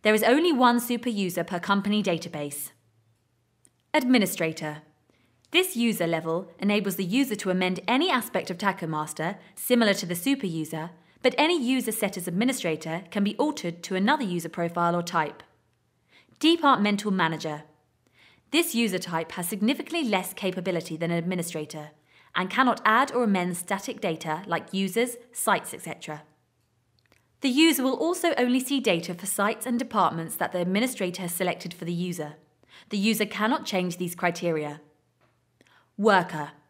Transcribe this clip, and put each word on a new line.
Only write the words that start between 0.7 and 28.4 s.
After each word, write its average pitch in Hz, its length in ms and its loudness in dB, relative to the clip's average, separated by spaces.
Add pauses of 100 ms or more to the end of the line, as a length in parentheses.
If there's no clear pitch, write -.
super 240 260 -2
user 190 380 -2
per 175 160 -6
company 202 420 0
database. 165 680 -4 (1200)
Administrator. 175 880 2 (720)
This 370 260 0
user 226 280 2
level 165 540 -2
enables 202 380 0
the 196 80 -2
user 233 300 0
to - 140 -4
amend 185 380 0
any 285 240 2
aspect 233 400 -2
of 175 60 -6
Taco 190 280 -2
Master, 156 520 -4 (180)
similar 233 380 4
to 196 120 -2
the 175 100 -4
super 269 300 0
user, 160 440 -6 (320)
but 247 160 4
any 330 200 4
user 247 360 0
set 196 240 -2
as 175 100 -6
administrator 170 840 0
can 202 120 0
be 208 140 0
altered 190 460 -2
to 190 120 -4
another 240 300 2
user 175 240 -2
profile 170 440 0
or 175 80 0
type. 170 400 -2 (1000)
Departmental 226 720 4
manager. 160 520 0 (880)
This 339 240 0
user 214 240 2
type 165 340 -4
has 175 140 -6
significantly 277 560 -2
less 202 300 0
capability 175 640 -4
than 165 140 -2
an 170 60 2
administrator 165 720 -4 (440)
and 185 140 0
cannot 247 340 2
add 240 300 4
or 247 100 2
amend 185 320 2
static 190 460 -6
data 165 460 -4
like 170 260 -4
users, 196 420 0 (160)
sites, - 420 0
et - 80 -14
cetera. 151 420 -12 (1160)
The 277 80 0
user 277 340 6
will 262 120 2
also 339 420 0
only 247 220 4